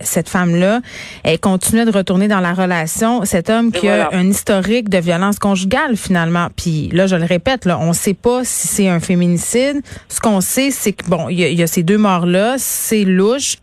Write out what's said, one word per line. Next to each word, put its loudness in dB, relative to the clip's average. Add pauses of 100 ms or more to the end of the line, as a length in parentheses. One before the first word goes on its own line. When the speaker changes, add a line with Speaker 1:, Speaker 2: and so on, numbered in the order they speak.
Speaker 1:
cette -2
femme-là, 2 (440)
elle 0
continuait 2
de 2
retourner 0
dans 2
la 0
relation. 0
Cet -2
homme 2
Speaker 2:
Et -4
Speaker 1:
qui 0
a 2
Speaker 2:
voilà. -2
Speaker 1:
un 2
historique 0
de 2
violence 0
conjugale, 0
finalement. 0 (100)
Puis -2
là, 2
je 2
le 0
répète, -2
là, 0
on 0
sait -2
pas 0
si -4
c'est 0
un 2
féminicide. 0 (260)
Ce -8
qu'on 2
sait, 0
c'est -2
que, -10
bon, 0
il -2
y 2
a, 2
il 0
y 2
a 2
ces -2
deux 2
morts-là, 2
c'est -2
louche, 2